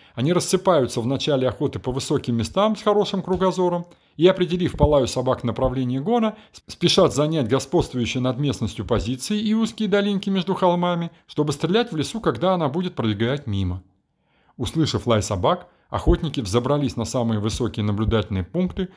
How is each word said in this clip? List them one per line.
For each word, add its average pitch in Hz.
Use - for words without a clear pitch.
Они 135
рассыпаются 165
в 110
начале 131
охоты 127
по 131
высоким 127
местам 196
с -
хорошим 202
кругозором 180
и, 156
определив 180
по 147
лаю 143
собак 127
направление 127
гона, 220
с-, -
спешат 170
занять 151
господствующие 127
над 127
местностью 123
позиции 123
и 214
узкие 214
долинки 202
между 190
холмами, 175
чтобы 151
стрелять 202
в 165
лесу, 156
когда 170
она 165
будет 175
пробегать 117
мимо. 95
Услышав 131
лай 110
собак, 107
охотники 156
взобрались 123
на 117
самые 117
высокие 107
наблюдательные 104
пункты, 180